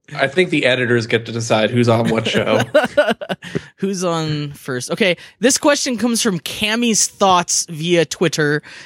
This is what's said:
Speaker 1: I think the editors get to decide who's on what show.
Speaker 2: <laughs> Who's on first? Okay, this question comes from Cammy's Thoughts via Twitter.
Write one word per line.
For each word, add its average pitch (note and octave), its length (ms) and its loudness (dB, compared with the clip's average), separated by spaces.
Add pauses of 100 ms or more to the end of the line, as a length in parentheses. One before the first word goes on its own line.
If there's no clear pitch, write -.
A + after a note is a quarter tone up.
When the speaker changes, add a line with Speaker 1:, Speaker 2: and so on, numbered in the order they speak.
(140)
Speaker 1:
I C#3 140 -2
think F3 220 0
the D3 160 0
editors B2 420 2
get A2+ 200 0
to A#2 40 -8
decide A2+ 400 0
who's A#2+ 160 2
on A#2 220 4
what A2 180 0
show. A2 380 2
Speaker 2:
<laughs> - 60 -16 (1080)
Who's G3 260 -4
on D#3 500 -2
first? B2+ 380 -8
Okay, F3 260 0 (220)
this B3+ 200 2
question C#4+ 380 0
comes A#3 240 0
from F#3+ 180 0
Cammy's A3 680 -2
Thoughts F3+ 640 2
via E3 360 0
Twitter. D3+ 580 -2 (220)